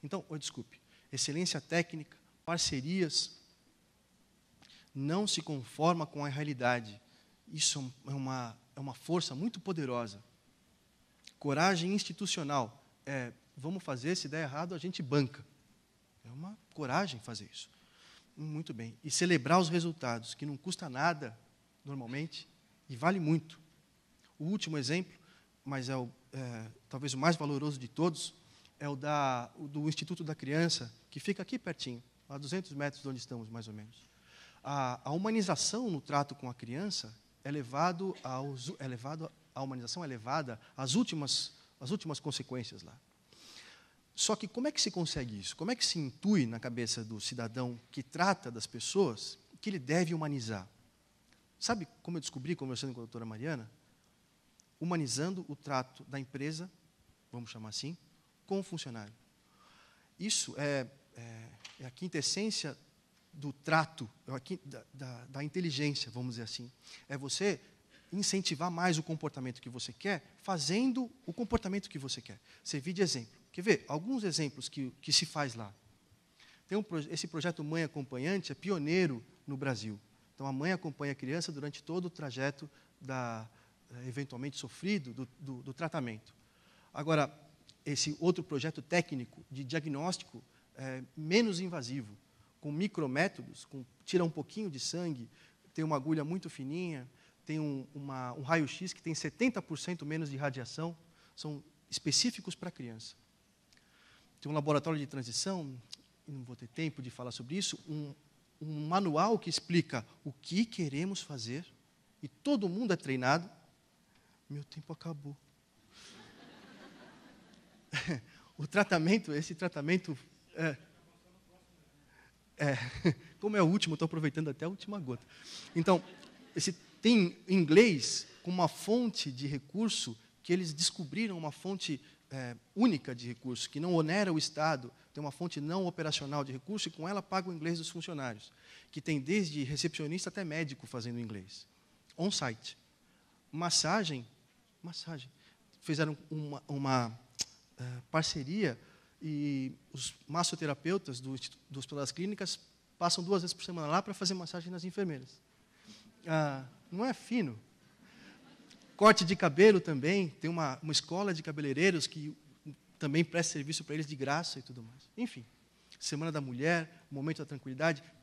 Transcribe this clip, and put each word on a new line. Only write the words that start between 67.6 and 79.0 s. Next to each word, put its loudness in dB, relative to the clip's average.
incentivar 2
mais 4
o 0
comportamento -4
que -14
você -8
quer, -4
fazendo 2
o -6
comportamento -2
que -8
você -6
quer. -16
Servir -4
de 2
exemplo. 0
Quer -8
ver? 6
Alguns -2
exemplos -2
que, -6
que -6
se 6
faz -2
lá. -10
Tem 0
um 0
proje-, -4
esse -4
projeto -2
Mãe 0
Acompanhante -2
é -8
pioneiro 2